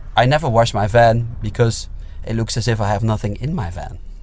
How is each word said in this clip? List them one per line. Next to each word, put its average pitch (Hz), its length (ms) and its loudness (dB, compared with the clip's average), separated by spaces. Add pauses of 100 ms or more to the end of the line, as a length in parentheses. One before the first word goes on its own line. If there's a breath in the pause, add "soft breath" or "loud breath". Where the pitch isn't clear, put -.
(160)
"I 117 100 6
never 151 220 2
wash 117 260 2
my 104 120 0
van 117 560 4
because - 460 0 (380 loud breath)
it 113 100 -4
looks 113 200 -2
as 117 120 0
if 110 120 0
I 101 80 0
have 104 140 0
nothing 107 380 0
in 156 140 -4
my 104 160 -4
van," 82 280 -10 (240)